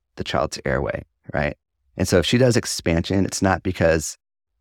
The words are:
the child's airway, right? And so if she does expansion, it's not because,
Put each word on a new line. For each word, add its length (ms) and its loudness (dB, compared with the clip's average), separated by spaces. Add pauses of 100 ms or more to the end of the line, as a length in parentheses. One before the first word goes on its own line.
(160)
the 80 -6
child's 420 -4
airway, 380 -4 (280)
right? 240 -2 (400)
And 100 -2
so 120 4
if 80 2
she 100 2
does 200 4
expansion, 680 0
it's 160 -4
not 220 2
because, 560 0 (420)